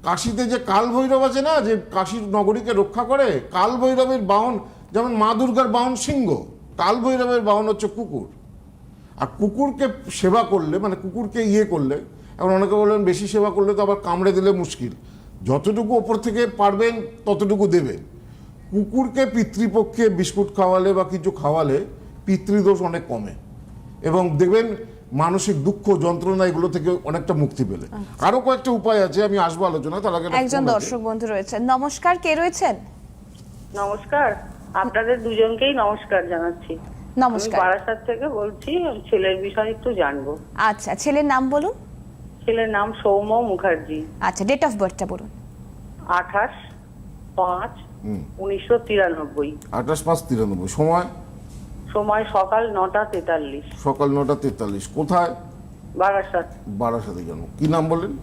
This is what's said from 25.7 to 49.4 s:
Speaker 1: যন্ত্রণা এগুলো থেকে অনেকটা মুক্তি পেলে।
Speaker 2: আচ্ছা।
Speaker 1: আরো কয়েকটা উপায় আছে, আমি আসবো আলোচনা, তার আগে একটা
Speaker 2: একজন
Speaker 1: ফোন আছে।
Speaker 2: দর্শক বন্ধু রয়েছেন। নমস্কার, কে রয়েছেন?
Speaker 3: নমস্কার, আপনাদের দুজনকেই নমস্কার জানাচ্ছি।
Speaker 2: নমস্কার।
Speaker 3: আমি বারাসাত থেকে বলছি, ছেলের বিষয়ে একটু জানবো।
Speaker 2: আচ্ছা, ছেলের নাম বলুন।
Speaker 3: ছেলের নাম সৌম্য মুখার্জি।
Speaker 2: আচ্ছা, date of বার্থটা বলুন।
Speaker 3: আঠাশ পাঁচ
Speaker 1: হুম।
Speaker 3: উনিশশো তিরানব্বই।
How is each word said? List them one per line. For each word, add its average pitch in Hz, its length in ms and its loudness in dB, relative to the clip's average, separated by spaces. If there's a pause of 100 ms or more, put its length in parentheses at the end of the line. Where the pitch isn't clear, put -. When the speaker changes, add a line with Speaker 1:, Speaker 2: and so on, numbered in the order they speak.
Speaker 1:
যন্ত্রণা 170 500 2
এগুলো 170 220 2
থেকে 180 360 0
অনেকটা 165 300 -2
মুক্তি 143 300 0
পেলে। 90 280 -6
Speaker 2:
আচ্ছা। 202 340 -4
Speaker 1:
আরো 240 140 4
কয়েকটা 254 300 0
উপায় 214 340 4
আছে, 180 200 2
আমি 202 140 2
আসবো 170 260 2
আলোচনা, 160 360 -2
তার 190 140 0
আগে 185 120 0
একটা 175 120 0
Speaker 2:
একজন 262 200 0
Speaker 1:
ফোন 262 100 2
আছে। 233 60 4
Speaker 2:
দর্শক 208 240 -2
বন্ধু 220 280 -4
রয়েছেন। 208 440 -4
নমস্কার, 285 480 0
কে 330 160 0
রয়েছেন? 330 420 0 (960)
Speaker 3:
নমস্কার, 208 600 0 (400)
আপনাদের 226 480 0
দুজনকেই 226 520 2
নমস্কার 208 540 0
জানাচ্ছি। 170 500 -4 (400)
Speaker 2:
নমস্কার। 220 420 2
Speaker 3:
আমি 185 100 4
বারাসাত 208 360 -2
থেকে 240 220 -2
বলছি, 233 720 -4 (100)
ছেলের 190 260 2
বিষয়ে 202 340 -4
একটু 226 220 -4
জানবো। 147 460 -2 (160)
Speaker 2:
আচ্ছা, 214 400 -2
ছেলের 294 300 2
নাম 262 260 2
বলুন। 294 220 0 (760)
Speaker 3:
ছেলের 226 220 2
নাম 214 240 0 (100)
সৌম্য 208 320 2
মুখার্জি। 175 720 0 (140)
Speaker 2:
আচ্ছা, 190 240 -2
date 277 240 2
of 220 100 -2
বার্থটা 190 280 -2
বলুন। 185 220 -10 (800)
Speaker 3:
আঠাশ 190 440 0 (840)
পাঁচ 185 340 -2 (340)
Speaker 1:
হুম। 170 200 -6 (140)
Speaker 3:
উনিশশো 196 400 0
তিরানব্বই। 156 800 -2 (160)